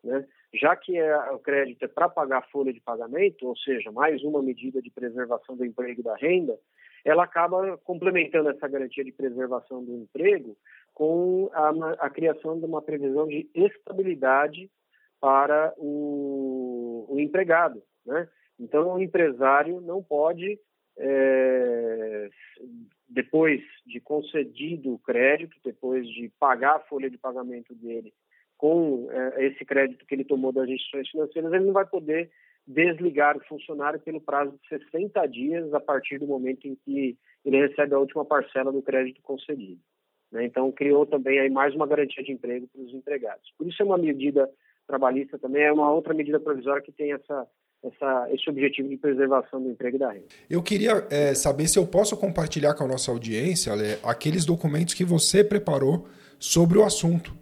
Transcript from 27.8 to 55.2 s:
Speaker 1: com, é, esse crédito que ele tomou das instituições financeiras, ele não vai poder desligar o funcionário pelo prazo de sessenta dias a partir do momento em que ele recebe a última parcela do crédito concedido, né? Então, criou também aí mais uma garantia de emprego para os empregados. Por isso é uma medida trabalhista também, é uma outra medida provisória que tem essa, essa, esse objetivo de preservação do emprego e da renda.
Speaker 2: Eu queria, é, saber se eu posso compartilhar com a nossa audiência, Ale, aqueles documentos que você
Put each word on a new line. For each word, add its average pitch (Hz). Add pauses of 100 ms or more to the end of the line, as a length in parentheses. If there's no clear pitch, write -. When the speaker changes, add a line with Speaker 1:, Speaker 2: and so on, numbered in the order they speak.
Speaker 1:
com, 147
é, 131
esse 135
crédito 135
que 143
ele 135
tomou 131
das 131
instituições 131
financeiras, 160
ele 185
não 196
vai 196
poder 165 (360)
desligar 147
o 139
funcionário 151
pelo 156
prazo 143
de -
sessenta 165
dias 147
a 143
partir 139
do 143
momento 131
em 135
que 139 (260)
ele 139
recebe 143
a 139
última 139
parcela 135
do 135
crédito 131
concedido, 127 (500)
né? 117
Então, 131
criou 143
também 139
aí 135
mais 135
uma 156
garantia 143
de 139
emprego 123
para 135
os 123
empregados. 131
Por 160
isso 175
é 202
uma 190
medida 139 (380)
trabalhista 135
também, 139
é 151
uma 147
outra 156
medida 151
provisória 143
que 139
tem 147
essa, 139 (380)
essa, 127
esse 135
objetivo 139
de 139
preservação 135
do 131
emprego 123
e -
da 127
renda. 95 (240)
Speaker 2:
Eu 170
queria, 208
é, 143
saber 143
se 180
eu 175
posso 202
compartilhar 156
com 143
a -
nossa 127
audiência, 117
Ale, 107
aqueles 151
documentos 165
que 185
você 175